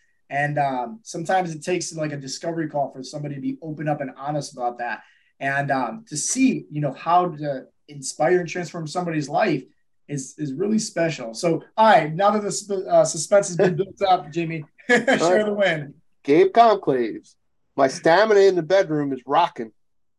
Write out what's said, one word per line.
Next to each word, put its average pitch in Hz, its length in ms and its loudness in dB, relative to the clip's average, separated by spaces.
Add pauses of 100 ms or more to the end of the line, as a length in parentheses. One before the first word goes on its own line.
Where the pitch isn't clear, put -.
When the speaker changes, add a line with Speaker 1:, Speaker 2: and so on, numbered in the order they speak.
(320)
Speaker 1:
And, 147 260 -4
um, 131 460 -4
sometimes 170 500 -2
it 156 80 -14
takes, 175 320 -6
like, 156 180 -6
a 139 60 -10
discovery 160 500 -8
call 143 240 -4
for 131 120 -14
somebody 147 320 -10
to 135 60 -12
be 135 200 -6
open 156 260 -10
up 143 140 -2
and 131 160 -10
honest 143 360 -8
about 120 260 -6
that. 117 240 -8 (360)
And, 139 300 -2
um, 120 380 -4
to 151 100 -10
see, 247 540 0
you 147 100 -6
know, 135 120 -4
how 175 360 2
to 143 380 -8 (200)
inspire 151 520 0
and 165 100 -6
transform 170 380 -8
somebody's 156 420 -4
life 165 320 0 (460)
is, 143 320 -10
is 139 140 -6
really 208 260 0
special. 139 560 -4
So, 165 280 -2 (140)
all 220 80 6
right, 156 260 6
now 196 200 2
that 208 100 0
the 196 100 -4
sus-, 190 360 -6
uh, 165 180 6
suspense 185 440 2
has 175 80 -8
been 185 180 4
built 196 260 -6
up, 185 300 0
Jimmy, 160 320 -6 (120)
<laughs> - 140 -6
share 214 560 2
the 208 80 -2
win. 170 400 -2 (300)
Speaker 2:
Gabe 180 300 6
Conclaves. 160 800 2 (400)
My 135 120 4
stamina 196 520 4
in 196 160 6
the 175 80 -2
bedroom 151 500 0
is 131 140 -8
rocking. 139 440 0 (480)